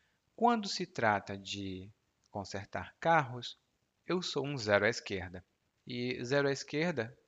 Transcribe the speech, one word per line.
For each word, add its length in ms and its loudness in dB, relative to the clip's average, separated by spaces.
Quando 340 4
se 180 -4
trata 520 2
de 520 -8
consertar 680 -8
carros, 600 0
eu 160 0
sou 220 -2
um 120 -4
zero 280 4
à 40 6
esquerda. 560 -4
E 380 -4
zero 240 2
à 40 2
esquerda 640 -2